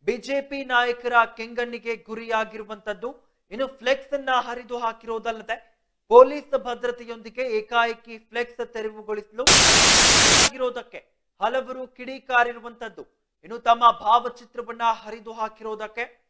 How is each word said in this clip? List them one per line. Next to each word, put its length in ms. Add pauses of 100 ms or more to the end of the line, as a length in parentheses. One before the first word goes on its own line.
ಬಿ 140
ಜೆ 240
ಪಿ 240
ನಾಯಕರ 480 (240)
ಕೆಂಗಣ್ಣಿಗೆ 580
ಗುರಿಯಾಗಿರುವಂತದ್ದು. 1400 (120)
ಇನ್ನು 160
ಫ್ಲೆಕ್ಸ್ 460
ಅನ್ನ 180
ಹರಿದು 460
ಹಾಕಿರೋದಲ್ಲದೆ 1000 (280)
ಪೊಲೀಸ್ 500
ಭದ್ರತೆಯೊಂದಿಗೆ 840
ಏಕಾಏಕಿ 760
ಫ್ಲೆಕ್ಸ್ 560
ತೆರವುಗೊಳಿಸಲು 720 (1000)
ಆಗಿರೋದಕ್ಕೆ 720 (240)
ಹಲವರು 460
ಕಿಡಿಕಾರಿರುವಂತದ್ದು. 1400 (120)
ಇನ್ನು 160
ತಮ್ಮ 320
ಭಾವಚಿತ್ರವನ್ನ 960
ಹರಿದು 480
ಹಾಕಿರೋದಕ್ಕೆ 960